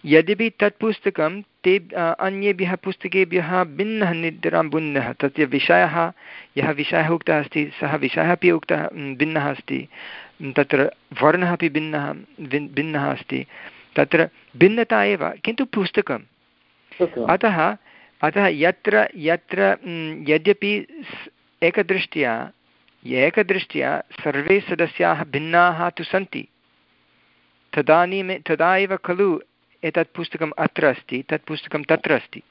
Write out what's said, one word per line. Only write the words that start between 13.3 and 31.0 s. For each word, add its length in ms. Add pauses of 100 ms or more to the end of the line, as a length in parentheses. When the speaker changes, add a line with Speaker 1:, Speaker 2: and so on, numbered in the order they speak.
Speaker 1:
तत्र 340 (280)
भिन्नता 460
एव, 260
किन्तु 360
पुस्तकम्। 560 (800)
Speaker 2:
पुस्तकम्। 300
Speaker 1:
अतः, 480 (440)
अतः 260
यत्र, 680
यत्र, 680
म्, 440
यद्यपि 640
स्-, 380 (340)
एकदृष्ट्या, 880 (560)
एकदृष्ट्या 1040
सर्वे 480
सदस्याः 640
भिन्नाः 640
तु 140
सन्ति, 440 (1300)
तदानीं, 640
तदा 380
एव 200
खलु 420 (440)
एतत् 320
पुस्तकम् 420
अत्र 280
अस्ति, 440